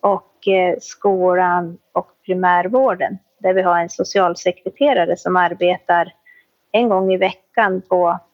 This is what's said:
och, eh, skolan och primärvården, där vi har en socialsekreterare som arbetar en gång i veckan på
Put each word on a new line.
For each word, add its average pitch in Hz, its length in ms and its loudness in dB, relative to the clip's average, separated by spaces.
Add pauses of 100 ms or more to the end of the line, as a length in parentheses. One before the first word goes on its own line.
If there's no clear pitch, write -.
och, - 480 -4
eh, 185 320 2
skolan 180 960 -2 (140)
och - 160 -4 (180)
primärvården, 185 920 0 (200)
där 185 160 0
vi 190 80 2
har 175 180 2
en 170 80 -4
socialsekreterare 180 1300 -2
som 180 200 -2
arbetar 175 760 0 (600)
en 233 160 2
gång 190 240 0
i 185 40 0
veckan 185 720 -2
på 180 300 0 (160)